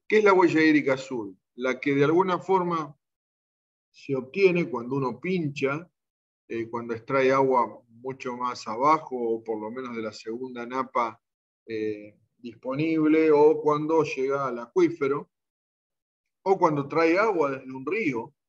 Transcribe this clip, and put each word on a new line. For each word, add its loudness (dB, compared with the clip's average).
¿Qué 4
es 4
la 8
huella 4
hídrica 4
azul? -8
La -4
que -2
de 4
alguna 2
forma -2
se -8
obtiene 2
cuando -6
uno -4
pincha, -4
eh, -8
cuando -8
extrae 0
agua 2
mucho -12
más -8
abajo, 0
o -2
por -6
lo -8
menos -10
de -8
la -8
segunda -10
napa, -4
eh, -8
disponible, 0
o 6
cuando 2
llega -4
al -6
acuífero, 0
o 2
cuando 2
trae 2
agua 2
desde -10
un -12
río -4